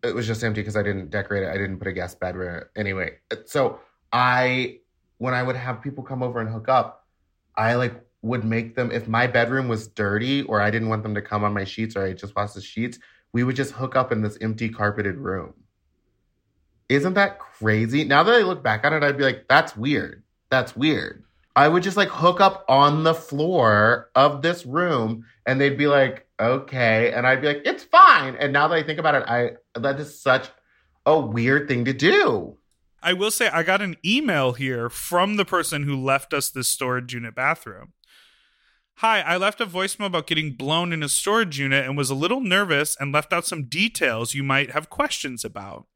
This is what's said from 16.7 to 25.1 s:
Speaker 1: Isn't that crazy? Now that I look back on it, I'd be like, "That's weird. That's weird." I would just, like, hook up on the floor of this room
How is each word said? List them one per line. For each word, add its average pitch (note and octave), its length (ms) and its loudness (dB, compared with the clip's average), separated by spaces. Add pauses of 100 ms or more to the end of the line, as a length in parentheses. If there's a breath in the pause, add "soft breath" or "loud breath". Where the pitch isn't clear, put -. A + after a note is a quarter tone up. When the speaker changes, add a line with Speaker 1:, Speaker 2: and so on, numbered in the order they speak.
Speaker 1:
Isn't C#3+ 240 2
that G3 260 0
crazy? A2+ 640 0
Now C#3+ 200 4
that A3+ 120 4
I A#3+ 40 6
look F3+ 240 -2
back A2 200 -2
on D3 100 2
it, D3+ 100 0
I'd C#3+ 140 0
be C#3 60 0
like, C3 240 -2
"That's C#3+ 300 4
weird. A2 460 -4 (260)
That's C3 260 0
weird." C3 480 -2 (320)
I C#3+ 120 8
would F3 160 4
just, F#3+ 140 -2
like, G3 120 2
hook F3 300 2
up F#3+ 300 4
on D3 340 6
the D#3+ 100 4
floor B2 1000 2
of C#3 260 4
this E3 240 -2
room B2+ 600 -2 (200 loud breath)